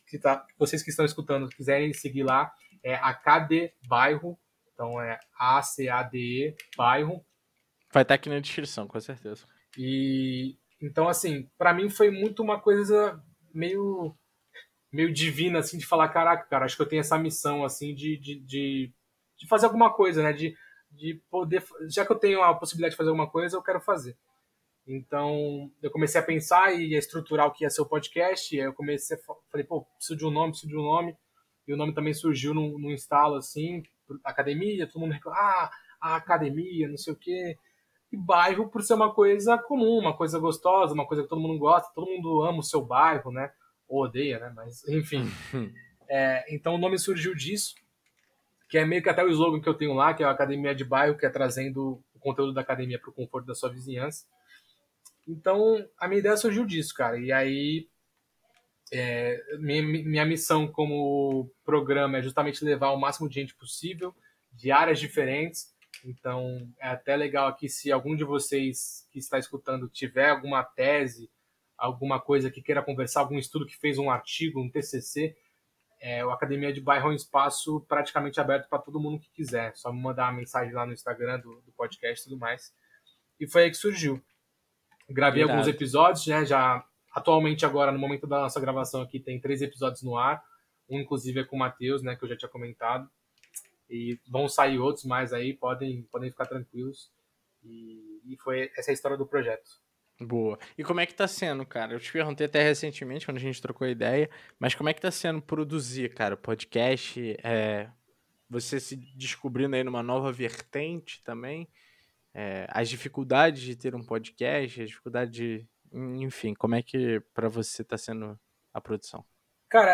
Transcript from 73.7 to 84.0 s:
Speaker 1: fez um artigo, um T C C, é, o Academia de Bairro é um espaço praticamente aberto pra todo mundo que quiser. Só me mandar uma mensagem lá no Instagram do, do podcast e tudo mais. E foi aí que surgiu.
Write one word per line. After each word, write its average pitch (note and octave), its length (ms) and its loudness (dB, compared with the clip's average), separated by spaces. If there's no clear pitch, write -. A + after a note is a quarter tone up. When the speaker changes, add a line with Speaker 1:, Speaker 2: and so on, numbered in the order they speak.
Speaker 1:
fez D3 200 0
um C#3 140 0
artigo, C3+ 500 -4
um B2+ 80 -6
T D3 140 -4
C C#3 180 -6
C, D#3 360 -6
é, A#2+ 220 -6
o B2 80 -2
Academia C#3+ 400 -4
de C#3 120 -10
Bairro C#3 260 2
é D3+ 40 2
um - 20 0
espaço C#3+ 720 -2
praticamente C#3+ 500 -2
aberto C#3 300 0
pra - 100 -2
todo D3+ 220 -8
mundo D3+ 180 -6
que - 120 -18
quiser. A#2 440 -6
Só - 160 -10
me B2 80 -8
mandar B2+ 260 -4
uma B2 160 -2
mensagem A#2+ 340 -4
lá B2 100 -2
no B2 80 -8
Instagram A#2+ 480 -6
do, A#2+ 220 -20
do - 100 -20
podcast A#2 480 -6
e - 80 -18
tudo C3 100 -14
mais. A#2+ 360 -6
E D3+ 60 -4
foi E3+ 160 8
aí E3+ 80 8
que E3 60 -10
surgiu. D#3+ 460 -2